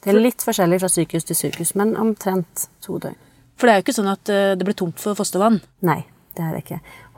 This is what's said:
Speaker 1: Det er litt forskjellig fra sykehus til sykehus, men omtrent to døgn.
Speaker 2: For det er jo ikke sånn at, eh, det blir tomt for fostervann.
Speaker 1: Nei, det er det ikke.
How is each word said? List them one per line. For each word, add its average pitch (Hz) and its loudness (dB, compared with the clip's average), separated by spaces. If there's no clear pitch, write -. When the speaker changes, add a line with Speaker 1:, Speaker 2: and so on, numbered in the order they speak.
Speaker 1:
Det 196 2
er 214 6
litt 240 2
forskjellig 185 2
fra 185 -2
sykehus 165 -2
til 170 -4
sykehus, - -4
men 208 2
omtrent 202 -2
to - -8
døgn. - -10
Speaker 2:
For 247 4
det 226 8
er 190 4
jo - -4
ikke 254 -2
sånn 196 2
at, - -6
eh, 196 2
det 185 -2
blir 208 0
tomt 170 -4
for 208 -4
fostervann. 202 2
Speaker 1:
Nei, 170 0
det 170 -8
er 160 -4
det - -8
ikke. - -10